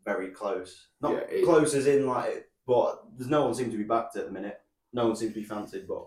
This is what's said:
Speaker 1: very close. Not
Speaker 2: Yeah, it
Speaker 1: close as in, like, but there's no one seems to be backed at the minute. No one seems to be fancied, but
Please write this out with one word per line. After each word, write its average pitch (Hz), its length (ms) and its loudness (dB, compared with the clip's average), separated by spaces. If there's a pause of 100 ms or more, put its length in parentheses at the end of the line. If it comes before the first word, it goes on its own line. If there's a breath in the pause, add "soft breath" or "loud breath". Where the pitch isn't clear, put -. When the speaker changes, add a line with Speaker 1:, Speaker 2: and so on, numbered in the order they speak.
Speaker 1:
very 95 240 -2
close. 92 580 -6 (140)
Not 143 120 0
Speaker 2:
Yeah, - 60 -2 (180)
it 185 80 4
Speaker 1:
close 151 280 6
as 135 140 2
in, 139 180 6
like, - 440 -4 (180)
but 120 340 2 (160)
there's 127 120 -8
no 147 160 2
one 117 100 0
seems 120 160 -2
to 107 60 -6
be 104 80 -4
backed 117 320 -2
at - 80 -6
the 95 60 -12
minute. 98 280 -10 (340)
No 120 140 0
one 107 80 2
seems 110 180 -4
to 110 60 -8
be 107 60 -8
fancied, 101 420 -10
but - 180 -8